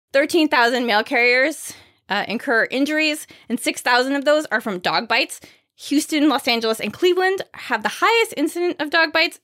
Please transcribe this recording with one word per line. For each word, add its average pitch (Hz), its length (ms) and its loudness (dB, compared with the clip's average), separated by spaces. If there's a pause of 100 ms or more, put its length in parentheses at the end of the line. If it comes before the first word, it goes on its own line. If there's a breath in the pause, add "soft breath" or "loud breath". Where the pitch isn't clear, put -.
(140)
thirteen 311 340 2
thousand 247 400 2
mail 214 160 2
carriers, 254 680 0 (360 loud breath)
uh, 196 180 -2
incur 226 440 0
injuries, 302 560 0 (220 loud breath)
and 233 100 -4
six - 240 -4
thousand 254 320 2
of 277 100 -4
those 302 220 2
are 220 140 -2
from 196 180 -6
dog 175 280 -2
bites. 262 320 -2 (360 loud breath)
Houston, 302 540 0
Los 269 180 0
Angeles, 226 320 0
and 208 140 -6
Cleveland 370 480 2 (140)
have 220 260 -6
the 214 80 -2
highest 440 480 0
incident 339 420 -2
of 294 120 -4
dog 330 200 2
bites, 330 320 -2